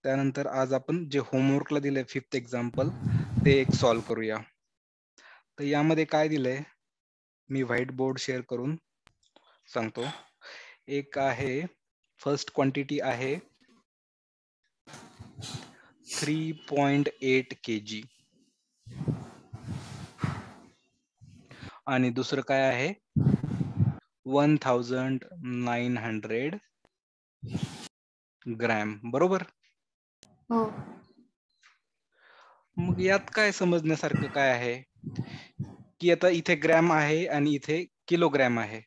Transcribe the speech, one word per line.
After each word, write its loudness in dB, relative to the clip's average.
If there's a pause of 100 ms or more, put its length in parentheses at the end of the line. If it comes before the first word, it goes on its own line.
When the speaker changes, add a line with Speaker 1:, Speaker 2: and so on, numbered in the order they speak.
Speaker 1:
त्यानंतर 0
आज 0
आपण -2
जे 0
होमवर्कला 0
दिलंय -2
fifth -6
example, -2 (560)
ते 8
एक 2
solve 4
करूया. -2 (1200)
तर -6
यामध्ये 4
काय 2
दिलंय, 0 (920)
मी 0
व्हाईट 0
बोर्ड 0
share -4 (100)
करून -4 (1000)
सांगतो. -4 (840)
एक -6
आहे, -2 (580)
first -2
quantity 0
आहे -2 (2750)
थ्री -2 (160)
पॉइंट 4 (140)
एट 2 (100)
के -2
जी. -8 (3750)
आणि 2
दुसरं -2
काय 4
आहे, 0 (1300)
one 4
thousand 0 (180)
nine -2
hundred -4 (2000)
gram, 0 (120)
बरोबर? 2 (1080)
Speaker 2:
हो. 2 (2000)
Speaker 1:
मग 0
यात 2
काय 4
समजण्यासारखं 2
काय 4
आहे, 0 (1300)
की 4
आता 4
इथे 2
ग्रॅम 4
आहे 2
आणि 2
इथे -2 (240)
किलोग्रॅम 4
आहे. -6